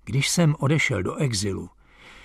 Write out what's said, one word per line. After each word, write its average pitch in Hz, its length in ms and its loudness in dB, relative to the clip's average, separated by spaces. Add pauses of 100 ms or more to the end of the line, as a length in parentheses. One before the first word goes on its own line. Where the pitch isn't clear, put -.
Když 135 240 -2
jsem 160 300 4
odešel 131 440 0
do - 120 -4
exilu, 101 560 -4 (540)